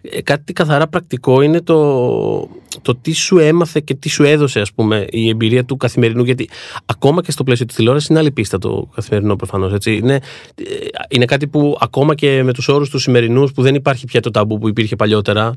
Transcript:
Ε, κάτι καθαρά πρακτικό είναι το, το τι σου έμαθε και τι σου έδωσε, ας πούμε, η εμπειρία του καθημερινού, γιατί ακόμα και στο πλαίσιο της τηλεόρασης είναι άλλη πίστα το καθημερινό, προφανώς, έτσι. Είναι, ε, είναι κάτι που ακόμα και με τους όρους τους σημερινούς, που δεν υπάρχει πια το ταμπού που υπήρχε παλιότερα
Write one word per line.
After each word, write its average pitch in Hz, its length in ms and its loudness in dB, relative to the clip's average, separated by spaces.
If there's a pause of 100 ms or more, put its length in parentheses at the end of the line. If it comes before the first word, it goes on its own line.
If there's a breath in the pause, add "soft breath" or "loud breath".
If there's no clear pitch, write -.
Ε, - 220 -10
κάτι 143 300 -2
καθαρά 156 360 2
πρακτικό 135 520 0
είναι 156 200 4
το, 170 180 2 (1040)
το - 180 0
τι 160 120 -4
σου 180 260 2
έμαθε 160 420 2
και 147 140 -4
τι 131 140 -8
σου 143 160 0
έδωσε, 147 360 2
ας 104 120 -4
πούμε, 107 380 0
η 113 180 0
εμπειρία 113 360 2
του 127 120 -6
καθημερινού, 120 480 0
γιατί 123 240 -2 (380 loud breath)
ακόμα 160 360 2
και 180 80 -8
στο 135 140 -4
πλαίσιο 123 220 0
της - 100 -12
τηλεόρασης 127 320 2
είναι 160 100 4
άλλη 156 120 2
πίστα 104 280 -4
το 107 360 -6
καθημερινό, 104 420 -2
προφανώς, 101 360 -4
έτσι. 104 240 -2
Είναι, 120 180 2
ε, 135 60 0 (880 loud breath)
είναι 123 160 2
κάτι 139 220 0
που 147 340 0
ακόμα 139 340 0
και 139 280 2
με 127 100 2
τους 123 160 -4
όρους 143 220 2
τους 131 120 -4
σημερινούς, 123 500 2
που 139 100 -2
δεν 135 120 4
υπάρχει 135 300 -2
πια 123 160 -4
το 117 100 -6
ταμπού 107 280 0
που 110 100 -2
υπήρχε 107 280 -2
παλιότερα 107 600 0